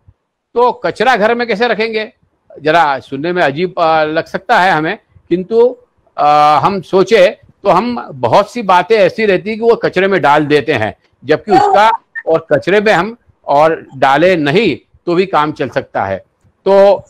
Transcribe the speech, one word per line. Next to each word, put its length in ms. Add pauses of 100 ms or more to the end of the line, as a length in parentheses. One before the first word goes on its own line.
(540)
तो 180
कचरा 440
घर 200
में 120
कैसे 200
रखेंगे? 460 (480)
जरा 380
सुनने 340
में 100
अजीब, 360
आ, 240
लग 220
सकता 340
है 120
हमें, 260 (320)
किंतु, 480 (400)
आ, 400
हम 240
सोचे 460 (360)
तो 60
हम 420
बहुत 420
सी 80
बातें 360
ऐसी 280
रहती 300
कि 60
वो 140
कचरे 320
में 140
डाल 240
देते 280
हैं, 220 (300)
जबकि 260
उसका 400 (360)
और 260
कचरे 280
में 120
हम 240 (300)
और 400 (100)
डाले 380
नहीं 420 (280)
तो 100
भी 100
काम 260
चल 180
सकता 360
है। 120 (480)
तो 440